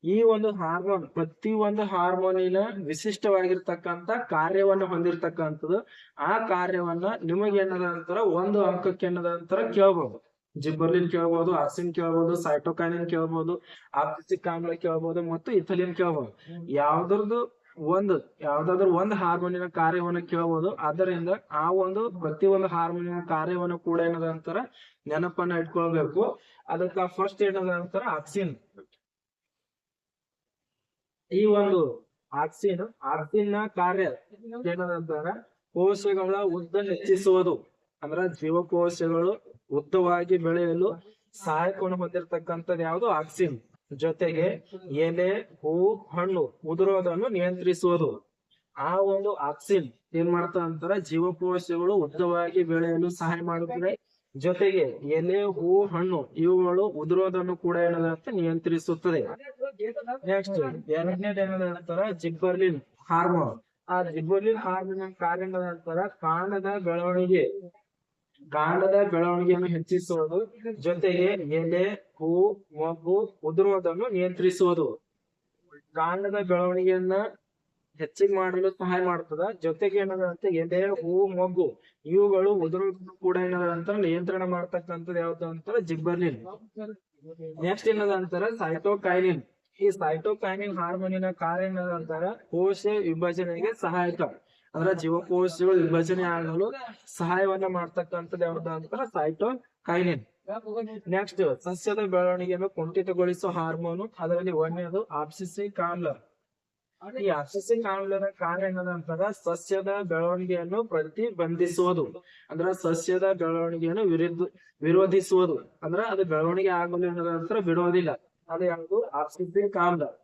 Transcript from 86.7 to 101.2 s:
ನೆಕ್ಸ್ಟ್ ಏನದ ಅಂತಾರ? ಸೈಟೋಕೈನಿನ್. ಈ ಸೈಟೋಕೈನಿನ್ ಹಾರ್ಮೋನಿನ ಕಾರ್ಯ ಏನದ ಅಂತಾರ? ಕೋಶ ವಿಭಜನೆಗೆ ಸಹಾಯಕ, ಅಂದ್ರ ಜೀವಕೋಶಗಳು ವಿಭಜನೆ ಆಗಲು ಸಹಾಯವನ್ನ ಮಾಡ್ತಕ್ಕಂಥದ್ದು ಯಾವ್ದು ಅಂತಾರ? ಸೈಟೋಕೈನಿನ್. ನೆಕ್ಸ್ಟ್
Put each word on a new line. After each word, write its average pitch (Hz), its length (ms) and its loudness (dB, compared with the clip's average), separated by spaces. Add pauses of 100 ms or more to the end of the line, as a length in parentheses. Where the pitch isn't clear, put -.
ನೆಕ್ಸ್ಟ್ 208 260 0
ಏನದ 208 280 2
ಅಂತಾರ? 180 240 -2 (180)
ಸೈಟೋಕೈನಿನ್. 185 800 2 (380)
ಈ 196 60 4 (140)
ಸೈಟೋಕೈನಿನ್ 190 800 -2
ಹಾರ್ಮೋನಿನ 185 480 -2 (160)
ಕಾರ್ಯ 185 260 -2
ಏನದ 180 300 -4
ಅಂತಾರ? 160 240 -4 (260)
ಕೋಶ 190 320 2 (240)
ವಿಭಜನೆಗೆ 170 640 -2 (140)
ಸಹಾಯಕ, 175 360 0 (540)
ಅಂದ್ರ 165 160 2 (120)
ಜೀವಕೋಶಗಳು 180 840 2
ವಿಭಜನೆ 165 380 2 (120)
ಆಗಲು 165 300 -2 (500)
ಸಹಾಯವನ್ನ 190 500 0 (120)
ಮಾಡ್ತಕ್ಕಂಥದ್ದು 170 720 -4
ಯಾವ್ದು 165 280 -4
ಅಂತಾರ? 185 260 -6 (140)
ಸೈಟೋಕೈನಿನ್. 175 1080 -2 (920)
ನೆಕ್ಸ್ಟ್ 196 280 0 (220)